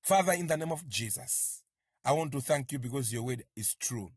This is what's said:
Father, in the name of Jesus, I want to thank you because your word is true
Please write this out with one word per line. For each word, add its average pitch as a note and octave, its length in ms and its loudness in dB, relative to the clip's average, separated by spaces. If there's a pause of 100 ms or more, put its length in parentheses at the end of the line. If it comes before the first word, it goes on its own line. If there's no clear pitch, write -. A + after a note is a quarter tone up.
Father, F#3+ 300 4
in F3 140 0
the D#3+ 100 4
name D#3+ 140 -2
of D#3+ 160 -4
Jesus, - 760 -2 (420)
I C3 80 4
want D#3 200 2
to C#3 80 -2
thank C#3 300 0
you C#3+ 80 -4
because B2 340 -2
your A#2 120 -4
word B2 200 -4 (120)
is G#2+ 180 0
true G#2+ 420 -6